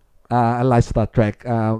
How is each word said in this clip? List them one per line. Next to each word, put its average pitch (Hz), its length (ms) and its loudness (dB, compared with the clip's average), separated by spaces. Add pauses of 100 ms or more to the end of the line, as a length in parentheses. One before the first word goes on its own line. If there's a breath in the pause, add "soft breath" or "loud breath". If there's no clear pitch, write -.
(300 soft breath)
Uh, 120 40 -2
I 120 280 0
like 120 220 4
Star 110 220 -2
Trek. - 400 -2
Uh, 113 320 -2